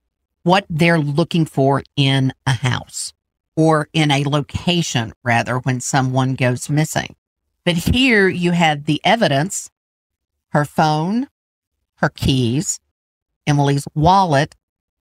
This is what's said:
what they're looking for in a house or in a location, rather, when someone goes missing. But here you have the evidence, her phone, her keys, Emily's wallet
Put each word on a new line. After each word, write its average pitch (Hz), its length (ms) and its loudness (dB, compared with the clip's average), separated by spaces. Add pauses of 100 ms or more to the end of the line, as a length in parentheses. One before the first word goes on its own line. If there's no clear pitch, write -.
(420)
what 185 260 2
they're 170 320 2
looking 156 460 0
for 135 360 0 (140)
in 135 380 2 (120)
a 135 60 2
house - 600 -6 (420)
or 160 380 2
in 156 160 2
a 139 140 0
location, 147 880 -2 (100)
rather, 117 360 0
when 127 200 -2
someone 131 540 0
goes 123 340 -2
missing. - 480 -4 (480)
But 175 120 0
here 220 520 2
you 175 220 -2
have 160 340 0
the 151 180 -2
evidence, 180 680 -2 (800)
her 147 160 0
phone, 165 640 -2 (680)
her - 140 0
keys, 131 680 -2 (640)
Emily's 143 480 0
wallet 165 640 2 (440)